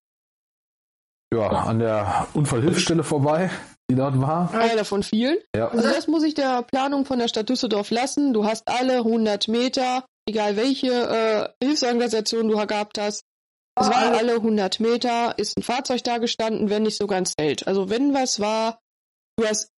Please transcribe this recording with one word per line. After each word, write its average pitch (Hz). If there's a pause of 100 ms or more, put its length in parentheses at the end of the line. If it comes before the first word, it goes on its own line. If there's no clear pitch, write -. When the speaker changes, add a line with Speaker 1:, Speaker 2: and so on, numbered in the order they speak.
(1300)
Speaker 1:
ja, 110
an -
der 107
Unfallhilfestelle 160
vorbei, 151 (400)
die 127
dort 131
war. 165
Speaker 2:
Einer 226
von 202
vielen. 247 (180)
Speaker 1:
Ja. 220
Speaker 2:
Also 233
das 294
muss 311
ich 311
der 262
Planung 269
von 254
der 233
Stadt 220
Düsseldorf 220
lassen. 269
Du 214
hast 220
alle 254
hundert 220
Meter, 254 (220)
egal 208
welche, 262
äh, 220 (160)
Hilfsorganisation 233
du 214 (100)
gehabt 208
hast, 208 (560)
es -
war 240
alle 233
hundert 208
Meter, 233
ist -
ein 190
Fahrzeug 247
da 240
gestanden, 226
wenn 214
nicht 214
sogar 196
ein 185
Zelt. 151
Also 190
wenn 269
was 262
war, 220 (580)
du 226
hast 214